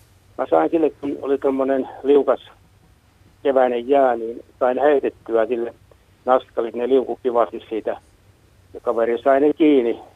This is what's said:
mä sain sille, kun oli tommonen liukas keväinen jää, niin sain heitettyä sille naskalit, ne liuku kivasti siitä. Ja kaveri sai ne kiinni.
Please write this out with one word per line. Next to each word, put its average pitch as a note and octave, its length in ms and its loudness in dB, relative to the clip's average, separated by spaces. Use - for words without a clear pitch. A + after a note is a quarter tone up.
mä C3 120 -4
sain D#3+ 200 2
sille, D#3+ 200 0
kun C#3+ 320 -10
oli C3+ 160 -2
tommonen C3+ 520 -2
liukas C3+ 360 2
keväinen B2+ 460 0
jää, C3+ 260 2
niin A#2 280 -10
sain B2+ 220 -2
heitettyä B2+ 640 0
sille A#2 280 -6
naskalit, A#2+ 500 -2
ne A#2+ 140 -4
liuku A#2+ 340 0
kivasti A#2 460 -2
siitä. G#2+ 280 -6
Ja - 60 -14
kaveri A#2 420 -2
sai C3+ 180 2
ne D3 140 2
kiinni. C3 460 2